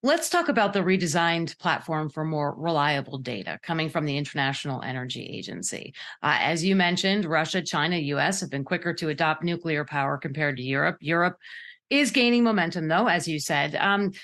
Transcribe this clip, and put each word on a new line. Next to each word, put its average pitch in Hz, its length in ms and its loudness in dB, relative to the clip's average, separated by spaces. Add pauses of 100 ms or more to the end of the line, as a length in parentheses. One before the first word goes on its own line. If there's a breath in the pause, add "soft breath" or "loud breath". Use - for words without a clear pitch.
Let's 320 260 2
talk 339 180 2
about 208 260 4
the 196 80 2
redesigned 170 760 2
platform 156 540 -2
for 156 120 -4
more 147 320 0
reliable 147 640 0
data 113 460 -8
coming 160 260 -2
from 156 160 -2
the 143 100 0
International 139 680 -4
Energy 127 420 -8
Agency. - 720 -10 (260 loud breath)
Uh, 147 180 2
as 156 240 0
you 190 120 4
mentioned, 190 500 2
Russia, 160 380 0
China, 165 340 -2
U 143 220 -2
S 180 200 0
have - 120 -6
been 139 120 -4
quicker 175 300 -2
to 170 160 -4
adopt 156 340 0
nuclear 165 400 -2
power 139 360 -2
compared 143 380 -2
to 123 60 -8
Europe. 139 380 0
Europe 170 360 0 (520 loud breath)
is 277 220 4
gaining 240 320 4
momentum, 175 460 2
though, 190 180 4
as 175 200 2
you 156 120 -2
said. 147 360 0
Um, 202 360 2 (120 loud breath)